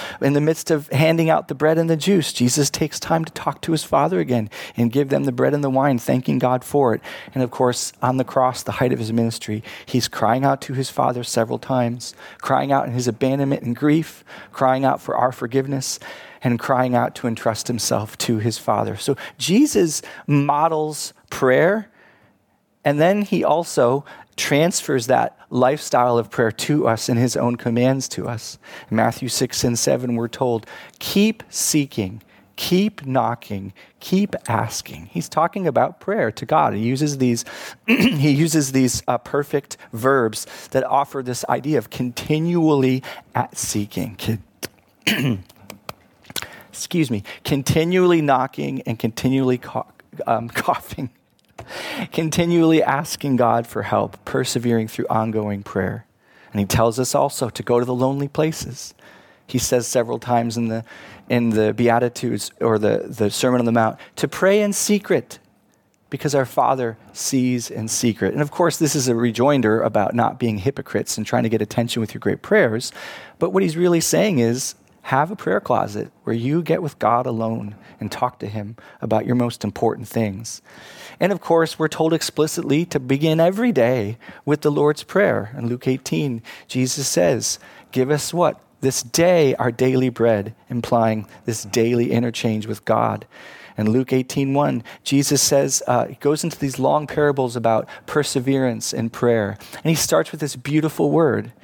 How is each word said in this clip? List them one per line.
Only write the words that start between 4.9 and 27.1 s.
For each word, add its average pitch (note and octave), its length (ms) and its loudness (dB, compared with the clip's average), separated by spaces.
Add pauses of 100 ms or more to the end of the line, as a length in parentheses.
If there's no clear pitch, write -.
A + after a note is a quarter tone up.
give C#3 180 2
them C#3 160 0
the C3+ 60 0
bread C3 220 2
and D3 100 0
the C#3 60 0
wine, C3 300 2
thanking C3 400 0
God B2+ 240 2
for C3 320 2
it. - 60 -4 (340)
And C3 80 0
of B2 80 -4
course, - 400 0 (100)
on B2+ 140 2
the C3 80 2
cross, B2+ 400 0
the - 80 -8
height C3 220 0
of B2+ 60 -2
his A2+ 120 -4
ministry, A2+ 500 -2 (240)
he's - 220 0
crying A#2+ 380 0
out C#3 160 2
to - 120 -8
his B2+ 160 -4
Father B2 360 -2
several A#2 340 0
times, B2 560 -2 (240)
crying C3+ 320 0
out C3+ 160 0
in B2 60 -6
his B2 120 -2
abandonment C3+ 580 0
and A#2+ 120 -4
grief, D3+ 480 0 (300)
crying C3 320 2
out C3 160 0
for - 160 -6
our B2 160 2
forgiveness, C3+ 640 -2 (420)
and A#2+ 160 2
crying B2+ 380 0
out A#2+ 200 0
to - 120 -6
entrust A2+ 400 -4
himself A#2 500 -2
to A2+ 200 0
his A2 200 -2
Father. G#2+ 380 -2
So C3+ 220 -2 (200)
Jesus F#3+ 640 2 (240)
models D3 880 0 (160)
prayer, D#3+ 640 2 (920)
and C#3+ 120 2
then F#3+ 260 4
he F#3+ 200 -2
also D3 640 2 (320)
transfers C#3+ 680 0
that A#2+ 300 2 (120)
lifestyle B2 680 2
of A2+ 140 -2
prayer A2+ 200 2
to D3 360 0
us A2+ 220 0
in A#2+ 80 2